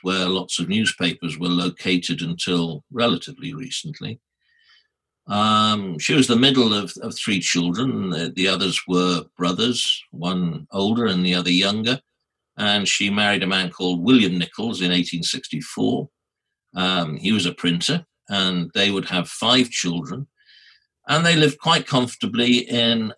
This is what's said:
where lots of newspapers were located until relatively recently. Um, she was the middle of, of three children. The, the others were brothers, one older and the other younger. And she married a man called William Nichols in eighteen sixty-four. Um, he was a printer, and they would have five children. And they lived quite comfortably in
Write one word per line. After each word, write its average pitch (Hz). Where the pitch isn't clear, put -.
where 92
lots 92
of 85
newspapers 87
were 87
located 87
until 85
relatively -
recently. -
Um, 104
she -
was 131
the 120
middle 127
of, 101
of -
three 98
children. 95
The, 85
the 92
others 95
were 90
brothers, -
one 85
older 110
and 90
the 90
other 87
younger. 107
And 104
she 101
married 101
a 92
man 92
called 90
William 101
Nichols 92
in 90
eighteen 87
sixty-four. -
Um, 90
he 98
was 101
a 87
printer, 87
and 92
they 101
would 95
have 90
five 123
children. 87
And 160
they 170
lived 151
quite -
comfortably 120
in 117